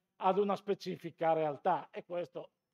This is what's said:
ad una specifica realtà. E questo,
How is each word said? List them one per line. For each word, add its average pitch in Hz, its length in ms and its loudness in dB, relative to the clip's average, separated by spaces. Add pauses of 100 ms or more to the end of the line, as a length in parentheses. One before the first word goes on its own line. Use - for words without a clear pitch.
(160)
ad 190 220 4
una 202 180 2
specifica 165 760 -2
realtà. 156 580 0
E - 140 -14
questo, 175 460 -8 (240)